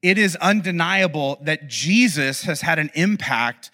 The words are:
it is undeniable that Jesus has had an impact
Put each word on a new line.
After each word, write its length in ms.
it 160
is 180
undeniable 1080
that 260
Jesus 720
has 180
had 180
an 160
impact 800